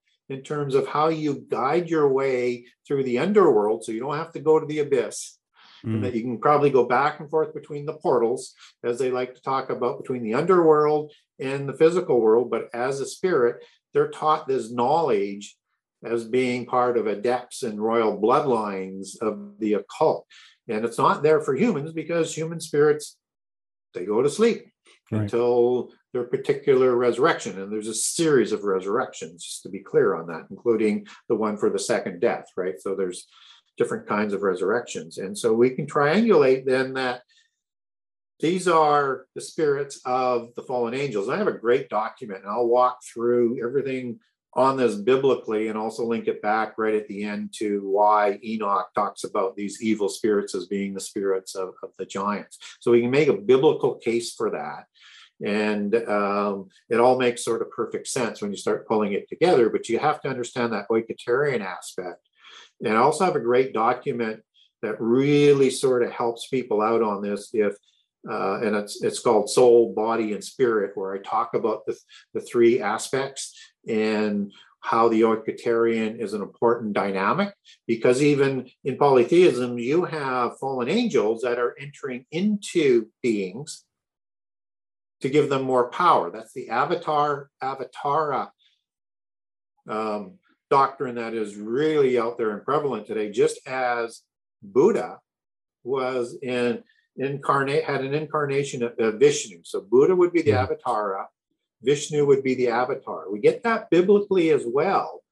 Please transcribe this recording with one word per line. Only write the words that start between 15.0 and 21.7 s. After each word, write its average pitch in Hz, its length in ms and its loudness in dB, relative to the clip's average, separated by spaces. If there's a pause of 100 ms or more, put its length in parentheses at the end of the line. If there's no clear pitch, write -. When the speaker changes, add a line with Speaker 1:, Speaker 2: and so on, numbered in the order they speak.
Speaker 1:
as 113 240 -4
being 123 360 0
part 123 320 0
of 104 100 0
adepts 113 580 -4
and 107 180 -6
royal 110 380 0
bloodlines 104 1000 -2
of 101 380 -8
the 107 140 0
occult. - 540 -2 (420)
And 110 160 -4
it's - 140 -4
not 165 260 2
there 156 160 6
for 143 160 -2
humans, 165 360 0